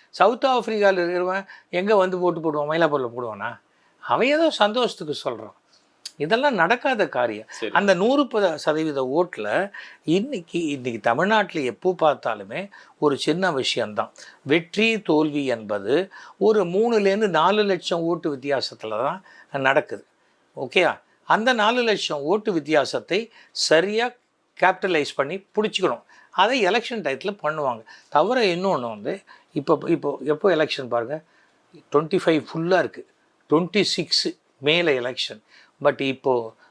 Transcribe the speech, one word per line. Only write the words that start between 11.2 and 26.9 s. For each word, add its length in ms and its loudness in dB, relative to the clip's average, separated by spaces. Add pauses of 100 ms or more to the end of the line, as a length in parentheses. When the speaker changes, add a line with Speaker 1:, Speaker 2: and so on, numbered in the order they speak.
Speaker 1:
எப்போ 380 -2
பார்த்தாலுமே 640 -2 (300)
ஒரு 200 2
சின்ன 340 -2
விஷயம்தான். 600 -4 (300)
வெற்றி 600 0
தோல்வி 420 0
என்பது 640 -2 (280)
ஒரு 260 4
மூணுலேருந்து 640 2
நாலு 340 2
லட்சம் 380 -2
ஓட்டு 360 -2
வித்தியாசத்துல 520 -4
தான் 360 -4 (280)
நடக்குது. 520 0 (560)
ஓகேயா? 400 0 (240)
அந்த 280 2
நாலு 300 2
லட்சம் 380 -2
ஓட்டு 320 -2
வித்தியாசத்தை 800 0 (200)
சரியா 600 2 (500)
கேபிட்டலைஸ் 540 0
பண்ணி 400 -4
புடிச்சுக்கணும். 480 -2 (280)
அதை 360 2
எலெக்ஷன் 360 0